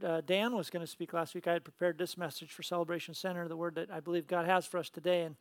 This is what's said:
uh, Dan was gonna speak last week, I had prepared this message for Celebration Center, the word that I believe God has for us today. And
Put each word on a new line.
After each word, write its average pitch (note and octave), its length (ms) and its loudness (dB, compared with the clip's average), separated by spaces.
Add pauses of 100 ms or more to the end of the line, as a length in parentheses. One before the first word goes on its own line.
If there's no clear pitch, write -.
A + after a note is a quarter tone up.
uh, E3 180 2
Dan G3+ 340 2
was F3+ 140 -2
gonna E3+ 180 -4
speak - 260 -8
last E3 200 0
week, F3 140 -4
I E3+ 60 6
had E3+ 100 2
prepared E3+ 340 0
this F3 180 -2
message E3 360 -8
for - 100 -12
Celebration E3+ 540 -2
Center, F3 320 -4
the D#3+ 100 -6
word E3+ 180 -2
that E3+ 140 -2
I E3+ 100 -6
believe E3+ 280 0
God F3 180 2
has F#3 220 4
for F#3 100 -4
us D#3+ 120 -2
today. F3 340 2
And D#3 180 -6